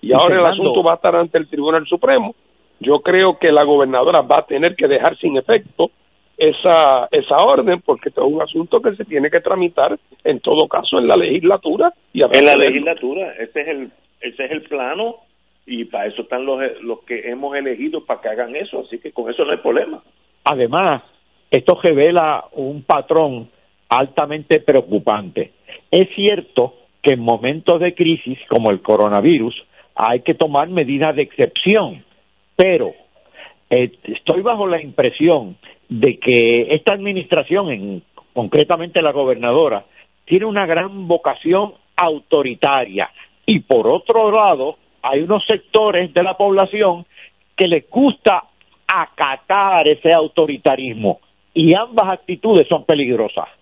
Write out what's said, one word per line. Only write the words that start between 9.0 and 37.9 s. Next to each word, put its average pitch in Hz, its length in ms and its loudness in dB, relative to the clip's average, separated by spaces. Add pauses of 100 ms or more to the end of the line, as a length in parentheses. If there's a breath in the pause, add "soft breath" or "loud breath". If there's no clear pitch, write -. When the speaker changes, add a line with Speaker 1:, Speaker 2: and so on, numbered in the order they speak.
Speaker 1:
tiene 147 260 -4
que 170 100 0
tramitar, 180 580 -2 (240)
en 151 180 -2
todo - 280 0
caso, - 300 -2
en 117 100 0
la 101 80 4
legislatura 180 760 0 (200)
y - 100 0
a 127 100 2
Speaker 3:
En 139 120 6
la 147 120 6
Speaker 1:
ver. 139 140 4
Speaker 3:
legislatura, 147 680 -6
ese 131 220 -10
es 151 60 -8
el, 139 240 -10 (280)
ese 120 240 -12
es 131 80 -10
el 156 100 -10
plano, 156 540 -8 (500)
y 117 200 -10
para 101 200 -8
eso 107 160 -10
están 127 220 -8
los, 135 160 -4 (220)
los 113 180 -10
que 117 280 -12
hemos 139 280 -10
elegido, 139 480 -8
para 117 160 -8
que 113 80 -8
hagan 117 260 -8
eso, 196 320 -10
así 117 120 -16
que - 120 -16
con 117 200 -10
eso 139 140 -2
no 147 80 -4
hay - 60 -6
problema. 151 440 -4 (420)
Speaker 2:
Además, 139 580 0 (480)
esto 170 320 4
revela 156 680 2
un 139 320 -10
patrón 143 680 0 (380)
altamente 147 720 0
preocupante. 104 920 -2 (380 loud breath)
Es 190 240 2
cierto 196 600 -2 (280)
que 139 120 4
en 123 60 -6
momentos 131 600 0
de 175 140 -2
crisis 160 440 -2 (100)
como 113 220 2
el 95 120 -2
coronavirus 107 720 2 (420 soft breath)
hay 117 240 0
que 156 140 -2
tomar 151 340 0
medidas 147 480 -2
de 147 60 -2
excepción, 147 800 -2 (500)
pero, 175 380 2 (800 loud breath)
eh, 123 220 0 (120)
estoy 175 380 -4
bajo 214 240 -2
la 170 140 -2
impresión 139 760 0 (320 soft breath)
de 120 300 0
que 117 560 2
esta 156 180 0
administración, 190 800 -4
en, 98 320 -10 (320)